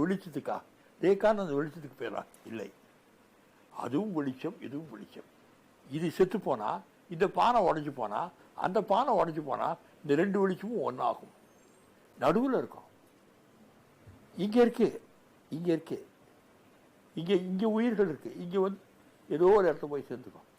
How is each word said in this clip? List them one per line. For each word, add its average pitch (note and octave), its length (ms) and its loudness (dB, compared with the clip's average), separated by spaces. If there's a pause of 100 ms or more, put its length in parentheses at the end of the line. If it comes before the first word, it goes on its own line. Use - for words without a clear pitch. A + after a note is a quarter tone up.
வெளிச்சத்துக்கா? D3+ 560 -4 (440)
ரேகான்னு G3 420 4
அந்த D3+ 140 -4
வெளிச்சத்துக்கு D3 440 -6
பேரா? G#2 200 -6 (280)
இல்லை, A2 200 -8 (1120)
அதுவும் F#3 340 -2
வெளிச்சம், C#3+ 480 -4
இதுவும் C#3 280 -12
வெளிச்சம். - 360 -18 (600)
இது D#3+ 180 -4 (100)
செத்து F#3 200 4 (100)
போனா, A2+ 220 -2 (440)
இந்த E3+ 120 2 (120)
பானை A#3+ 300 6
உடைஞ்சு D3+ 320 0
போனா, G#2+ 220 -4 (440)
அந்த F#3+ 140 2 (120)
பானை B3 280 4
உடைஞ்சு D#3+ 300 0
போனா, A#2 180 -2 (340)
இந்த C#3+ 200 0
ரெண்டு G3+ 200 2
வெளிச்சமும் F#3+ 460 0
ஒன்னாகும். B2 460 -4 (840)
நடுவுல G#3+ 440 2
இருக்கும். - 260 -10 (1600)
இங்க G#3 220 0
இருக்கு, A#3 220 2 (680)
இங்க F3 180 -2
இருக்கு, D#3 240 -6 (1160)
இங்க, E3+ 180 -2 (160)
இங்க F#3+ 160 -2 (100)
உயிர்கள் G#3+ 360 2
இருக்கு. - 200 -10 (120)
இங்க F3 200 -6
வந்து G3 180 -4 (540)
ஏதோ F3 220 6
ஒரு F#3+ 100 4
இடத்துல D3 240 -2
போய் C3+ 180 -8
சேர்ந்துக்கும். B2 380 -14 (120)